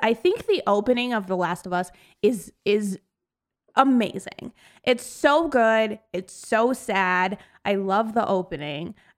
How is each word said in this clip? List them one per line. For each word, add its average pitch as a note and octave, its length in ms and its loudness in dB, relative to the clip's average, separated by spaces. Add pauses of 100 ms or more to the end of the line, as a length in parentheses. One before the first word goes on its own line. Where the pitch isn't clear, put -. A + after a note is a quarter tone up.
I A3+ 100 2
think F4+ 340 0
the G4+ 200 0
opening A#3+ 480 0
of G#3 120 -4
The F#3+ 100 -2
Last F3+ 300 -4
of F3+ 60 -8
Us F3+ 180 -2 (300)
is, G#3+ 320 0 (120)
is G#3 340 0 (800)
amazing. A#3+ 760 0 (320)
It's B3+ 200 2
so D#4 440 2
good. A3 500 2 (140)
It's F#3+ 200 -10
so A#3 400 0
sad. F#3+ 640 -2 (260)
I G3+ 120 0
love G3+ 380 -2
the A3+ 120 0
opening. D#3 680 -4 (240)